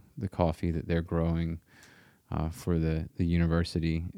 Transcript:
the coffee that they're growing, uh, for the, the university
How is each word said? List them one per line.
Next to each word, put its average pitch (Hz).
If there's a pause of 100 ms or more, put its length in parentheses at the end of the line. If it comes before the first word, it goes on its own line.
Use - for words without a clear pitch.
(180)
the 101
coffee 85
that 82
they're 85
growing, 82 (720)
uh, 80
for 85
the, 80
the 90
university 85 (120)